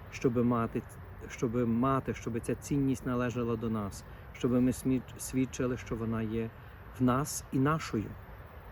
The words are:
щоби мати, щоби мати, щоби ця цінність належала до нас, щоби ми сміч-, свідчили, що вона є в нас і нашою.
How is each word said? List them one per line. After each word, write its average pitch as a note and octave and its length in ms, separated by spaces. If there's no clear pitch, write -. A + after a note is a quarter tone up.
щоби A#2+ 340
мати, A#2 380
щоби B2 380
мати, B2 480
щоби A#2 260
ця A#2+ 140
цінність C3+ 520
належала A#2+ 500
до A2 140
нас, G#2 340
щоби B2 280
ми B2 120
сміч-, C3 460
свідчили, B2+ 580
що A2+ 200
вона A2+ 260
є A2+ 280
в B2+ 40
нас B2+ 500
і C#3 60
нашою. C3+ 520